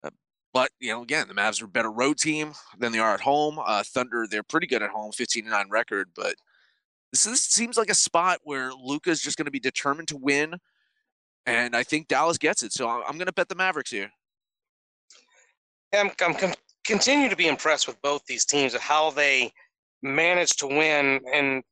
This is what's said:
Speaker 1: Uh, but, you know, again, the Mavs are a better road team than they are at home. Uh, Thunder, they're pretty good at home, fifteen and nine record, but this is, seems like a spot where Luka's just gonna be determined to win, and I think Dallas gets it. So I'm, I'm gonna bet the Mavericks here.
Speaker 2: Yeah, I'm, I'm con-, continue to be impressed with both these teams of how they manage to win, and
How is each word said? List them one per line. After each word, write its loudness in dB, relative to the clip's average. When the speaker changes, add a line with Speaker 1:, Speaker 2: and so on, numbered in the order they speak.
Speaker 1:
Uh, -12
but, 2
you -6
know, -8
again, -2
the -14
Mavs 0
are -10
a -12
better 0
road 0
team -2
than -2
they 0
are 4
at -4
home. 2
Uh, 2
Thunder, -4
they're -2
pretty -2
good 0
at -4
home, -10
fifteen -4
and -10
nine 0
record, -2
but -4
this 2
is, 0
seems 0
like 2
a 2
spot 2
where -6
Luka's -2
just -4
gonna -6
be -4
determined -2
to -6
win, 0
and 0
I 2
think -2
Dallas 2
gets 2
it. -8
So -2
I'm, -4
I'm -6
gonna -6
bet 0
the -10
Mavericks -2
here. -8
Speaker 2:
Yeah, 4
I'm, 2
I'm 2
con-, -2
continue 2
to -2
be 4
impressed 2
with -8
both -2
these -2
teams 2
of -4
how 2
they 2
manage 2
to -4
win, 2
and 0